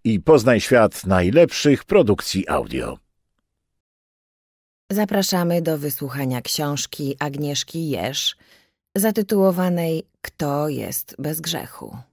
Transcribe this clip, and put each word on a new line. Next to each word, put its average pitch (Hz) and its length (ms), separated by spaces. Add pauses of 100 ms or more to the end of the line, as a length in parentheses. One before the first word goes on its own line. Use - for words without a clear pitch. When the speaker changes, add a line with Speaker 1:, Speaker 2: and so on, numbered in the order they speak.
Speaker 1:
i 110 160
poznaj 117 400
świat 110 460
najlepszych 120 760
produkcji 104 640
audio. 64 500 (1900)
Speaker 2:
Zapraszamy 190 720
do 160 160
wysłuchania 135 640
książki 143 760
Agnieszki 147 720
Jerz, 113 460 (600)
zatytułowanej 185 1080 (140)
Kto 147 480
jest 123 500
bez 151 220
grzechu? - 560 (160)